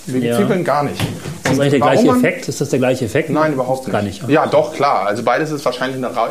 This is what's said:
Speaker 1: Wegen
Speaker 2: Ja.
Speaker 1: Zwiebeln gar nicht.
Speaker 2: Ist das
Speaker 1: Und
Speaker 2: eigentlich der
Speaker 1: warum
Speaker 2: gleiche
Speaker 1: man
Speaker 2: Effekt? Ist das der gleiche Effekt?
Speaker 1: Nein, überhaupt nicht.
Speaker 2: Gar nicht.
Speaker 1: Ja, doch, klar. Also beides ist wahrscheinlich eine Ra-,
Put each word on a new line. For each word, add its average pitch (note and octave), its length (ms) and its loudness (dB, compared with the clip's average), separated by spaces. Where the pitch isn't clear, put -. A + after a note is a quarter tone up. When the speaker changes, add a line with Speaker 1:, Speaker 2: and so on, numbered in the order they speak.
Speaker 1:
Wegen B2+ 200 -2
Speaker 2:
Ja. A#2+ 120 0
Speaker 1:
Zwiebeln F3+ 280 0
gar C#3+ 180 2
nicht. F#2+ 180 -4
Speaker 2:
Ist - 60 -2
das - 100 0
Speaker 1:
Und C3+ 80 2
Speaker 2:
eigentlich C#3+ 100 2
der C#3+ 80 4
Speaker 1:
warum C3 140 4
Speaker 2:
gleiche C#3 140 6
Speaker 1:
man B3+ 120 4
Speaker 2:
Effekt? - 300 0
Ist - 120 -8
das C#3 80 -2
der C#3 100 0
gleiche B2+ 260 2
Effekt? C3+ 240 -2
Speaker 1:
Nein, D3+ 240 0
überhaupt C3 340 -2
nicht. G2 60 -4
Speaker 2:
Gar G#2 80 0
nicht. G#2 260 -6
Speaker 1:
Ja, C#3 200 4
doch, C#3+ 260 2
klar. B2+ 320 0
Also A2 180 -2
beides C#3 280 0
ist D3 120 -6
wahrscheinlich C3 400 -2
eine A2+ 100 -6
Ra-, A2+ 180 0